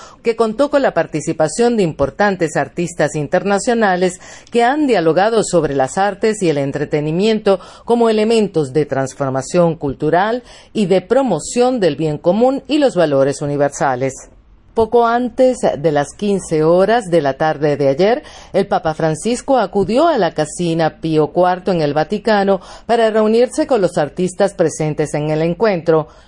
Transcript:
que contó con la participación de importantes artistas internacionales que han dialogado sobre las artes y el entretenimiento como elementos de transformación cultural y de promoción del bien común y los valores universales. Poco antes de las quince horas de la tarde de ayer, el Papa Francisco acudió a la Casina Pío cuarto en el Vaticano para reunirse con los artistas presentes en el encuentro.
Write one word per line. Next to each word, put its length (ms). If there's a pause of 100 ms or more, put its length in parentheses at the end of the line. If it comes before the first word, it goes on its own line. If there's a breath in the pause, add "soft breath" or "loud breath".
(220 loud breath)
que 140
contó 340
con 140
la 100
participación 840
de 80
importantes 720
artistas 600
internacionales 1040 (300 loud breath)
que 120
han 220
dialogado 580
sobre 300
las 240
artes 460
y 60
el 100
entretenimiento 1000 (240 loud breath)
como 260
elementos 640
de 120
transformación 880
cultural 680 (280 loud breath)
y 140
de 160
promoción 800
del 160
bien 240
común 480
y 100
los 180
valores 460
universales. 720 (600)
Poco 340
antes 500 (220)
de 120
las 240
quince 480
horas 460
de 100
la 140
tarde 440
de 100
ayer, 340 (320 loud breath)
el 140
Papa 260
Francisco 640
acudió 500
a 120
la 160
Casina 640
Pío 280
cuarto 420
en 100
el 140
Vaticano 640 (260 loud breath)
para 240
reunirse 560
con 160
los 160
artistas 560
presentes 600
en 160
el 100
encuentro. 680 (180 loud breath)